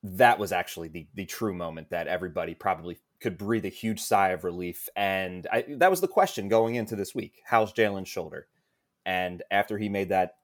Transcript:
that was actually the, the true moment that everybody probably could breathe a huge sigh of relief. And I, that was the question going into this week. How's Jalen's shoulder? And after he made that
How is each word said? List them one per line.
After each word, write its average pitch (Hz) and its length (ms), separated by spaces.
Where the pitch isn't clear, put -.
that 98 380
was 98 120
actually 87 360
the, 78 260
the 98 140
true 104 260
moment 82 380
that 85 160
everybody 85 480
probably 87 420
could 95 180
breathe 104 280
a 95 40
huge 110 320
sigh 98 280
of 90 140
relief. 87 520
And 95 560
I, 117 140
that 185 140
was 180 100
the 190 60
question 147 400
going 113 260
into 113 220
this 101 180
week. - 320
How's 110 280
Jalen's 101 360
shoulder? 80 380
And 90 460
after 101 260
he 104 100
made 98 220
that 92 340